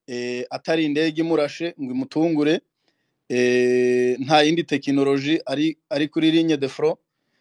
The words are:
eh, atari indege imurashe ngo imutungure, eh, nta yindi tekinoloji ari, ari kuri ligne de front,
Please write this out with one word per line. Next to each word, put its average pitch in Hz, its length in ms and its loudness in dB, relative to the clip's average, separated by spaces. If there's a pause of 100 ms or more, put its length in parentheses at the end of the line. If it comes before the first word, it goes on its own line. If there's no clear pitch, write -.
eh, 123 420 -6
atari 160 360 -2
indege 156 360 0
imurashe 160 600 -2
ngo 127 100 -6
imutungure, 151 720 0 (680)
eh, 123 920 2
nta 151 240 4
yindi 165 200 2
tekinoloji 139 800 0
ari, 147 320 -2 (120)
ari 147 180 -2
kuri 160 240 0
ligne 160 260 2
de 139 100 -2
front, 151 320 -2 (420)